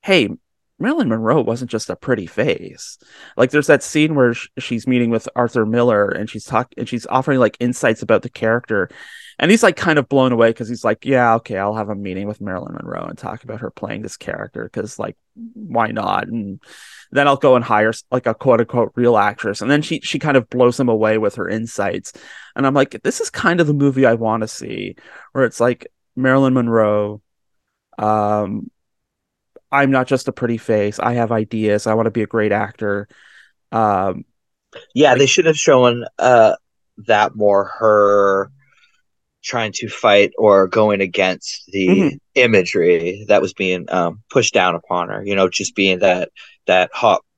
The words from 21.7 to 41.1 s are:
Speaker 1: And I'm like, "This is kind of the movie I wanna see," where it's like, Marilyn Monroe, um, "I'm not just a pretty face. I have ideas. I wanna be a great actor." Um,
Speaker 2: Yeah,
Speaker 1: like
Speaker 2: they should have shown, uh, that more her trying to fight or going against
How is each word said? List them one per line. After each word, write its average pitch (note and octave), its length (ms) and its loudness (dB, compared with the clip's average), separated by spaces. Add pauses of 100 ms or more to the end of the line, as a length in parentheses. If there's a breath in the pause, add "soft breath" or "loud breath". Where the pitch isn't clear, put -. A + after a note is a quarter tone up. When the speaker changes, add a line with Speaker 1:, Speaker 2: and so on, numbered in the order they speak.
Speaker 1:
And C#3 100 -2
I'm C3+ 80 0
like, C#3+ 280 0
"This - 180 -4
is A4+ 100 -6
kind F3 300 -2
of E3 60 4
the D3 80 0
movie C3+ 320 2
I A#2 80 4
wanna A2 340 -4
see," G#2 480 -12 (360 loud breath)
where C3+ 120 2
it's A2+ 160 -4
like, A#2+ 260 0 (280)
Marilyn C3 400 2
Monroe, G#2+ 680 0 (760)
um, G#2+ 720 -2 (1000)
"I'm C#3 180 2
not C3 160 2
just C3+ 220 -2
a B2+ 40 -6
pretty A#2 260 -4
face. G#2+ 420 -2
I A#2+ 140 0
have A#2 180 0
ideas. G#2+ 540 -2
I A2 80 0
wanna A2+ 160 0
be A#2 120 -4
a G#2 40 -4
great G#2+ 260 -2
actor." G2+ 560 -4 (640 soft breath)
Um, G2 520 -2 (680 loud breath)
Speaker 2:
Yeah, C#3 180 6
Speaker 1:
like B2 80 2
Speaker 2:
they C#3 60 4
should D#3+ 200 2
have D#3+ 100 2
shown, B2 480 2 (140)
uh, A#2 360 6 (520)
that G#2 280 2
more G2+ 300 2 (140)
her G2+ 720 2 (920)
trying A2 300 -6
to - 160 -10
fight G2+ 500 4
or G2 300 6
going G#2 320 2
against F#2 720 -4